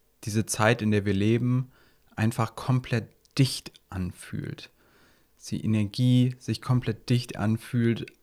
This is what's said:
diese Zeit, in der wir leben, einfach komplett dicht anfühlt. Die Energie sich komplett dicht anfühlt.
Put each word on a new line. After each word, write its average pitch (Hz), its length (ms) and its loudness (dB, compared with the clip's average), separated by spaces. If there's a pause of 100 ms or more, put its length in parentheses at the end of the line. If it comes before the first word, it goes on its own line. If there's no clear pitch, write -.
(260)
diese 107 200 0
Zeit, 110 360 2
in 107 100 2
der 101 140 4
wir 101 80 2
leben, 123 580 2 (440)
einfach 110 400 0
komplett 127 540 -2 (280)
dicht - 340 0 (180)
anfühlt. - 840 -8 (800)
Die - 140 -6
Energie 123 760 2
sich - 200 -6
komplett 120 520 -2
dicht 120 260 0
anfühlt. 113 680 0 (160)